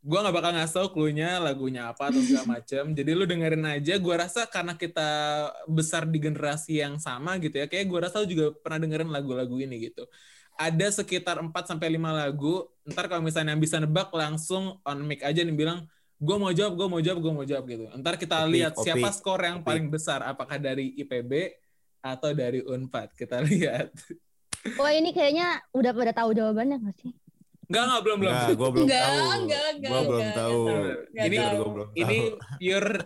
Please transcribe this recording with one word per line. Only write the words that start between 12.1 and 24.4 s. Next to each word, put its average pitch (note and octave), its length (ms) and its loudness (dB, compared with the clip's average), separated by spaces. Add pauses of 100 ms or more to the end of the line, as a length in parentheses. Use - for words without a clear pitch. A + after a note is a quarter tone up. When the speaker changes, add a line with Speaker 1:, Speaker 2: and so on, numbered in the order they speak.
Speaker 1:
lagu. D3+ 540 0 (180)
Ntar - 240 -6
kalau E3+ 140 -2
misalnya D#3 320 0
yang D#3 80 2
bisa D#3 160 2
nebak, D#3 320 2
langsung D#3+ 720 -4
on C#3 200 -6
mic D3 200 -6
aja D3+ 180 0
nih E3+ 100 2
bilang, D#3+ 380 0 (280)
"Gua E3+ 220 0
mau G3 140 2
jawab, F#3 240 2
gua F#3+ 120 0
mau F3 120 0
jawab, F3 200 0
gua D#3+ 140 0
mau C#3 140 -4
jawab," C#3 180 -2
gitu. A2+ 300 -10
Ntar E3 220 -4
kita E3 260 0
Speaker 2:
Opik, D#3+ 80 4
Speaker 1:
lihat E3 240 2
siapa E3+ 320 2
Speaker 2:
opik, G3 80 -2
Speaker 1:
skor F#3 240 -2
yang F3 180 -2
Speaker 2:
opik. D#3+ 80 -8
Speaker 1:
paling D#3 220 0
besar, D3+ 340 -2
apakah C3+ 360 -6
dari C3+ 360 -2
I C#3 120 -8
P - 160 -6
B B2 100 -4 (680)
atau C3+ 340 -4
dari B2+ 280 0
Unpad. B2+ 560 -6
Kita B2 280 -4
<laughs> D3 60 2
lihat. C3+ 400 2 (880)